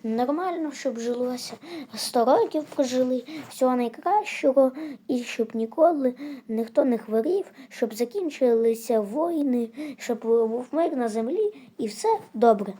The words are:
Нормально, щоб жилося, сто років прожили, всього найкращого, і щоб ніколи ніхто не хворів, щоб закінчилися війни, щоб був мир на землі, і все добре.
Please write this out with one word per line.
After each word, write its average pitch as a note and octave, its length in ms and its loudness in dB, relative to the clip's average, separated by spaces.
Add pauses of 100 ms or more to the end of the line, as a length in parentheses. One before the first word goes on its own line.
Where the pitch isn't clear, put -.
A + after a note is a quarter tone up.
Нормально, D4 680 -2
щоб A#3+ 280 -6
жилося, B3 540 -4 (420)
сто A#3 300 2
років D#4 380 4
прожили, B3+ 600 0 (260)
всього B3+ 260 2
найкращого, C4+ 960 2 (360)
і B3 160 -2
щоб A3+ 320 -6
ніколи B3+ 580 2 (340)
ніхто A3+ 380 0
не B3 120 2
хворів, A3+ 480 -2 (240)
щоб A3+ 240 -4
закінчилися A#3 1080 0
війни, B3+ 680 0 (280)
щоб A3+ 240 -6
був A3+ 500 2
мир D#4+ 260 0
на A#3+ 120 0
землі, D4+ 440 -2 (240)
і A#3 100 -2
все G#4+ 320 0 (140)
добре. G#3 460 4